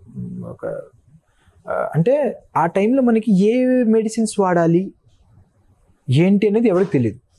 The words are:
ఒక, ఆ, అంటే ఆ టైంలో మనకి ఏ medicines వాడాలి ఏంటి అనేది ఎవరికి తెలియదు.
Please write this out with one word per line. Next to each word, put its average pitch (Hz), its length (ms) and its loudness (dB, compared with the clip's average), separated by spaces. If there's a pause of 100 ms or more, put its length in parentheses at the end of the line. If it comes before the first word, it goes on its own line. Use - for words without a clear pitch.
(440)
ఒక, - 380 -12 (880)
ఆ, - 260 -4
అంటే 247 440 0 (180)
ఆ 156 80 2
టైంలో 214 360 0
మనకి 220 440 2
ఏ 254 380 2
medicines 220 560 -2
వాడాలి 175 520 2 (1160)
ఏంటి 190 380 2
అనేది 226 200 2
ఎవరికి 185 240 0
తెలియదు. 117 280 -2 (200)